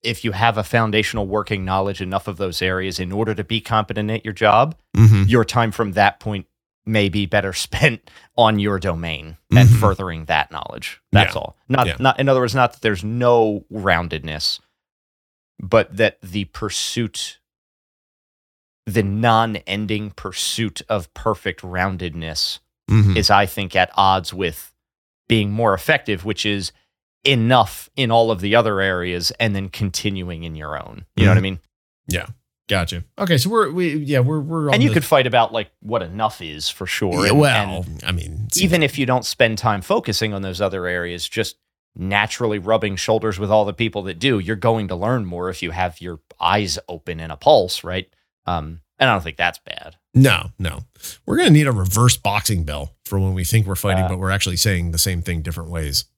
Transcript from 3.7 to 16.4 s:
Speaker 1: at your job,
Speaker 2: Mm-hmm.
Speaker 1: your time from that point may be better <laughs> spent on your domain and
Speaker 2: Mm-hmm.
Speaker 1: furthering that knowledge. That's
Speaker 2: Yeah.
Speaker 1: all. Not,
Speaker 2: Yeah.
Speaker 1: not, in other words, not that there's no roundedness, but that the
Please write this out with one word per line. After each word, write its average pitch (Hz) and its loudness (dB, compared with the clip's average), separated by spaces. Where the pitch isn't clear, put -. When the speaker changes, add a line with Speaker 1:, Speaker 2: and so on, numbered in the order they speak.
Speaker 1:
at 113 -6
your 107 -6
job, 113 4
Speaker 2:
Mm-hmm. 107 8
Speaker 1:
your 117 6
time 113 0
from 101 -4
that 101 2
point 104 -8
may 107 2
be 98 0
better 95 0
<laughs> - -6
spent - 0
on 110 4
your 101 0
domain 82 -6
and 123 8
Speaker 2:
Mm-hmm. 117 6
Speaker 1:
furthering 92 0
that 78 0
knowledge. - -12
That's 92 4
Speaker 2:
Yeah. - -2
Speaker 1:
all. - -12
Not, 127 2
Speaker 2:
Yeah. 78 -4
Speaker 1:
not, 131 2
in 139 2
other 131 4
words, 113 -2
not 127 2
that - -18
there's 101 0
no 117 2
roundedness, 82 -4
but 101 0
that 107 0
the 95 -6